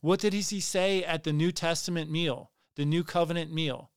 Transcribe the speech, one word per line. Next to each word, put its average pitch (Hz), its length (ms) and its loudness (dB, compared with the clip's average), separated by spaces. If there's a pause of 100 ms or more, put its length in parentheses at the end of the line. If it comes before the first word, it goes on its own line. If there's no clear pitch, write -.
What 180 180 4
did 208 140 2
he 202 260 -2
say 185 460 2
at 160 180 -2
the 156 80 0
New 160 220 2
Testament 165 580 -2
meal, 151 400 -2 (240)
the 143 100 -2
New 165 200 2
Covenant 170 480 0
meal? 156 440 -4